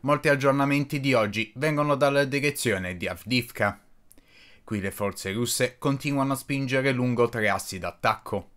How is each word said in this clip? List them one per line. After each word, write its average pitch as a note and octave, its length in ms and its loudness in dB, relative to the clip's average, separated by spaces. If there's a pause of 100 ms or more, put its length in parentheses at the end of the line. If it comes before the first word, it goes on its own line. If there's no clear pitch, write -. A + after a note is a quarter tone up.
Molti D3 280 2
aggiornamenti C#3 680 2
di C3+ 160 2
oggi G#2+ 400 0
vengono D3 400 0
dalla C#3 280 4
direzione B2+ 720 -2
di F2+ 120 -6
Avdiivka. G#2+ 760 -2 (840)
Qui G#2+ 160 -4
le F#2+ 120 -4
forze G2 400 -4
russe A#2+ 480 -2
continuano C#3 540 0
a - 20 0
spingere C3+ 560 0
lungo B2 380 2
tre G#2+ 200 0
assi G2 300 -4
d'attacco. G2 760 -4